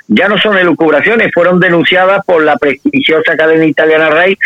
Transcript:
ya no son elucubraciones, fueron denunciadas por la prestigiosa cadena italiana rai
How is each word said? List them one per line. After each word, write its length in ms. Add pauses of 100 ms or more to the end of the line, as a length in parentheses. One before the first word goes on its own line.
ya 220
no 100
son 180
elucubraciones, 800
fueron 240
denunciadas 640
por 200
la 120
prestigiosa 800
cadena 300
italiana 440
rai 360